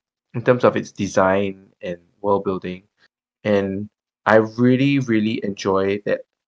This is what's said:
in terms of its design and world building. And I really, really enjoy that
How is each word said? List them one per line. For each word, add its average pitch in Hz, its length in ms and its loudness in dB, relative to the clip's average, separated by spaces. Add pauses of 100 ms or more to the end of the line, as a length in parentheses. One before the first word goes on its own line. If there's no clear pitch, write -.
(340)
in 120 100 -8
terms 123 220 2
of 107 100 4
its 110 160 -6
design 95 800 -2 (100)
and 90 160 -8 (240)
world 101 220 0
building. 92 400 -6 (600)
And 101 440 -2 (360)
I 107 120 4
really, 123 640 2
really 113 460 0
enjoy 98 600 -2
that - 160 -2 (260)